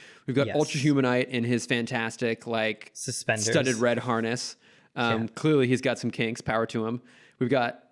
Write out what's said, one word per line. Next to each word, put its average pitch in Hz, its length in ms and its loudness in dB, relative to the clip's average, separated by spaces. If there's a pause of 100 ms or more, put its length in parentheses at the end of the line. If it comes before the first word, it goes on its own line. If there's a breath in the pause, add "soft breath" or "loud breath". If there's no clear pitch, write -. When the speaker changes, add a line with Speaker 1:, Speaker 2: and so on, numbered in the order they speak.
(260 loud breath)
Speaker 1:
We've 127 120 0
got 139 100 4
Speaker 2:
Yes. 143 80 -2
Speaker 1:
Ultra 147 240 0
Humanite 131 480 4
in 123 160 -2
his 120 220 0
fantastic, 117 840 -2
like, 110 460 -2
Speaker 2:
Suspenders. 113 520 -4
Speaker 1:
studded 123 300 2
red 117 240 2
harness. 117 560 -2 (400 soft breath)
Um, 117 280 0
Speaker 2:
Yeah. 110 120 -4
Speaker 1:
clearly, 147 320 4
he's 127 140 2
got 123 180 -2
some 117 120 -4
kinks. 117 280 -2
Power 113 280 0
to 110 200 -2
him. 123 140 -6 (360 loud breath)
We've 123 120 0
got, 123 420 0